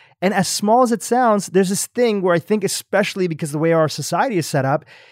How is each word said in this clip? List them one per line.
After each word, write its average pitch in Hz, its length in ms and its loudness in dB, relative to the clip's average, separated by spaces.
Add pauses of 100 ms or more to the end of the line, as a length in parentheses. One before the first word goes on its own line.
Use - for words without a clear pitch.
(200)
And 190 140 0
as 185 140 0
small 220 340 2
as 233 100 2
it 220 100 -4
sounds, 233 460 0
there's 185 200 2
this - 200 -4
thing 220 340 0
where 180 120 2
I 165 40 2
think, 208 260 -2
especially 190 640 -2
because 156 240 -6
the 151 60 -4
way 165 140 2
our 160 160 4
society 190 480 -2
is 160 100 0
set 135 180 0
up, 143 200 -2 (280)